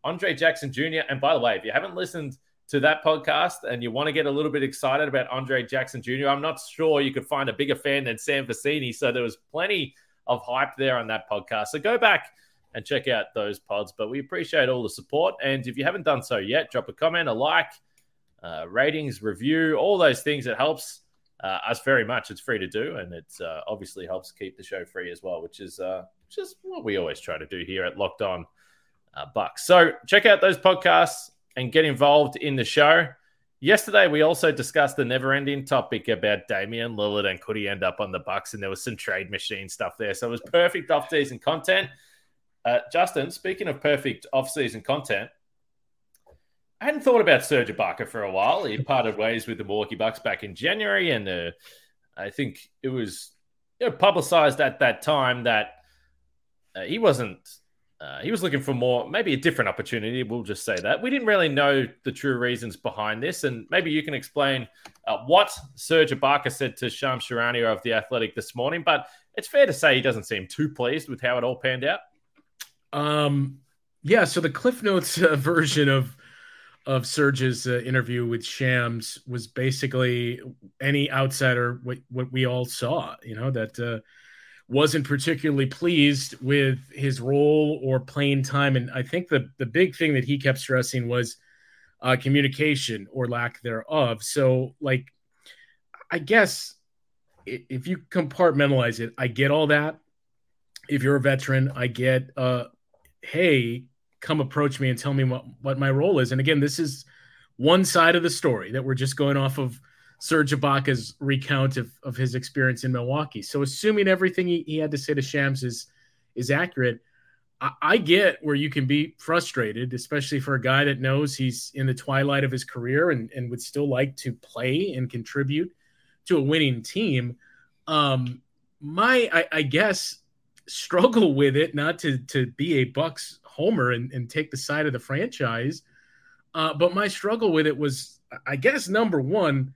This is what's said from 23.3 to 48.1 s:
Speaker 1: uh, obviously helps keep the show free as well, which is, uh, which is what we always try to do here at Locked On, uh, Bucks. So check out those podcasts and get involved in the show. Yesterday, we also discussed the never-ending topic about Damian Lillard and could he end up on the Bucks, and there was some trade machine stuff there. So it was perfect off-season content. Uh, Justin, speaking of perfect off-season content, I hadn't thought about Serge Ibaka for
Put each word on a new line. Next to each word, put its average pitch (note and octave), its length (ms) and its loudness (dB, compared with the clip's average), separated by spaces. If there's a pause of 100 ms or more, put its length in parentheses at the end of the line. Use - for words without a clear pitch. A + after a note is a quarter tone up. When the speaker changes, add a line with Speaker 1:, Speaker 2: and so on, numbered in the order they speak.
Speaker 1:
uh, D#2+ 240 -8
obviously G2 380 -12
helps F#2 260 -10
keep F#2+ 240 -14
the - 60 -20
show F2+ 240 -10
free F2+ 260 -10
as E2+ 100 -16
well, F2 200 -8
which - 180 -16
is, F#2 180 -16
uh, F#2 260 -6 (220)
which - 120 -12
is F#4+ 240 -12
what F#4 200 -12
we - 140 -2
always E2 240 -4
try E2+ 160 -8
to D#2 80 -12
do F2+ 220 -10
here F#2 180 -4
at F2+ 140 -6
Locked G2 240 -4
On, F2+ 240 -4 (680)
uh, C#2+ 220 -12
Bucks. - 320 -4
So F3 260 8 (140)
check - 180 4
out G#3 160 8
those F#3+ 160 4
podcasts F3 760 2 (240)
and B2+ 160 -4
get D#3+ 140 6
involved C#3+ 520 6
in C#3+ 200 -2
the B2+ 80 0
show. D#3 440 6 (520)
Yesterday, G3+ 480 6
we D3+ 140 4
also D#3+ 280 4
discussed C#3+ 460 0
the C#3+ 80 0
never-ending C3+ 600 -2
topic B2 420 -2
about G#2 400 0
Damian A2+ 480 -6
Lillard G#2 340 0
and F#2 80 -6
could G#2+ 180 -8
he G2+ 120 -4
end G2 160 -4
up F2+ 160 -2
on G2 120 -4
the F2+ 80 -6
Bucks, - 340 -6
and G#2 80 -10
there G2 80 -6
was F#2 120 -10
some A#2 140 -8
trade F#2+ 340 -6
machine G2 380 -8
stuff - 300 -8
there. G2+ 160 -4
So A#2+ 140 -6
it - 20 -6
was A#2 100 -8
perfect E3+ 500 0
off-season C#3 500 -2
content. E3 500 -2 (760)
Uh, A#2+ 140 2 (120)
Justin, D#3+ 400 0
speaking F#3 380 -6
of C#3 140 -6
perfect C#3 500 0
off-season C3 480 -2
content, A#2+ 480 -4 (1500)
I - 60 -12
hadn't D4+ 160 0
thought A#3+ 220 6
about D3 200 6
Serge B2+ 260 2
Ibaka G2+ 380 -4
for A2 180 -8